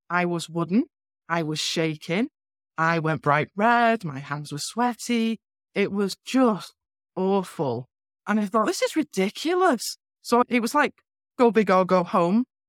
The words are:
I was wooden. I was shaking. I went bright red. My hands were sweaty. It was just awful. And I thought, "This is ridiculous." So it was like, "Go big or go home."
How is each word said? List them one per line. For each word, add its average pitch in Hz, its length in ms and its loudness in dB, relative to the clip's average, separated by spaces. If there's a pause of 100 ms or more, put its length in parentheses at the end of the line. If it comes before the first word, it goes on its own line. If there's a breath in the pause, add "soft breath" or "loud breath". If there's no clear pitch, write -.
(100)
I 175 160 0
was 170 240 -4
wooden. 170 340 0 (420)
I 170 160 -2
was 151 160 -6
shaking. 165 680 -2 (480)
I 165 220 0
went 160 240 -2
bright 147 340 2
red. 226 480 2
My 135 140 -8
hands 143 340 -10
were 143 60 -6
sweaty. 226 840 -4 (340)
It 202 160 0
was 196 360 -2
just 233 480 0 (420)
awful. 175 720 -2 (380)
And 208 120 0
I 208 60 0
thought, 208 220 0
"This 381 160 -2
is 494 120 -2
ridiculous." 311 1040 -2 (240)
So 240 300 2
it 247 100 2
was 226 140 -2
like, 285 180 2 (460)
"Go 240 120 6
big 196 200 4
or 185 160 4
go 185 180 4
home." 190 400 2 (240)